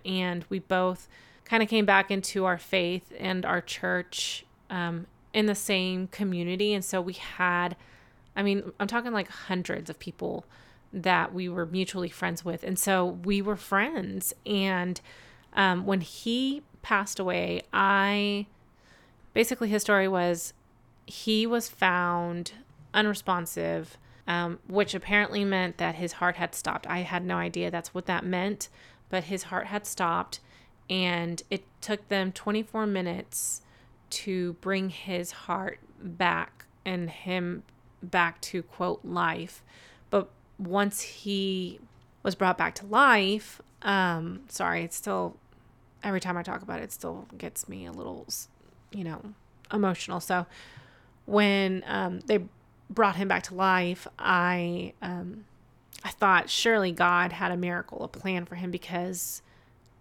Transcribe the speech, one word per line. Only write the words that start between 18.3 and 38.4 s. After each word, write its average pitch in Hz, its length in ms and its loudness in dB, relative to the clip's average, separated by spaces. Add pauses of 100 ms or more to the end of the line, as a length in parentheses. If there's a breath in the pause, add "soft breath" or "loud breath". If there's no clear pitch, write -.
basically 226 340 2
his 208 140 2
story 196 240 4
was 175 460 2 (540)
he 220 400 2
was 233 220 0
found 175 840 2 (400)
unresponsive, 170 1040 0 (300 soft breath)
um, 175 400 -2
which 196 280 2
apparently 202 500 2
meant 185 340 0
that 165 160 0
his 170 200 -6
heart 180 220 2
had 175 180 -4
stopped. - 320 -4
I 175 120 -2
had 180 260 -4
no 180 120 -2
idea 175 340 -2
that's 170 240 -6
what 185 120 -6
that 180 180 0
meant, 185 440 -2 (400 loud breath)
but 185 160 -2
his 180 200 -6
heart 190 240 -4
had 208 180 -6
stopped, 180 540 -2 (500 soft breath)
and 175 600 0
it 196 140 -4 (160)
took 208 280 -6
them 190 240 0
twenty-four 214 540 -2
minutes 185 760 -4 (480 soft breath)
to 180 440 -2
bring 190 360 -2
his 175 420 -6
heart - 480 -6 (200)
back 170 640 -2 (180)
and 180 260 -2
him 180 520 -4 (400)
back 175 380 2